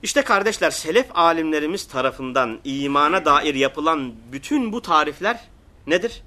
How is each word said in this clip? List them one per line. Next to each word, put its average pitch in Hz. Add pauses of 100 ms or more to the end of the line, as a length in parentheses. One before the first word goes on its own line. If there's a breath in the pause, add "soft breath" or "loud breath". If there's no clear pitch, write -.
İşte 269
kardeşler 202
selef 185
alimlerimiz 165
tarafından 127
imana 143
dair 147
yapılan 135 (180)
bütün 226
bu 233
tarifler 165 (480)
nedir? 185